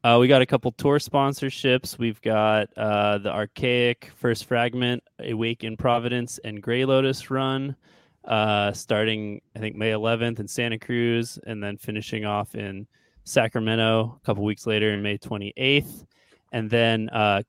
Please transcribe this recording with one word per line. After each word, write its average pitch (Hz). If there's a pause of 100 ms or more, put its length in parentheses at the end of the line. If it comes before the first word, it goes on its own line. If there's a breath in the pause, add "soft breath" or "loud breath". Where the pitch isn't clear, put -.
Uh, 120
we 127
got 131
a 127
couple 127
tour 147
sponsorships. 139
We've 113
got, 107
uh, 104
the 101
Archaic, 120
First 117
Fragment, 123 (160)
Awake 113
in 110
Providence, 120
and 107
Grey 123
Lotus 135
run, 135 (500 soft breath)
uh, 104
starting, 107 (140)
I 107
think, 107
May 110
eleventh 113
in 101
Santa 117
Cruz, 117
and 107
then 104
finishing 107
off 104
in 101 (380)
Sacramento 113
a -
couple 101
weeks 104
later 107
in 104
May 104
twenty-eighth. 131 (480 soft breath)
And 113
then, 113
uh, 107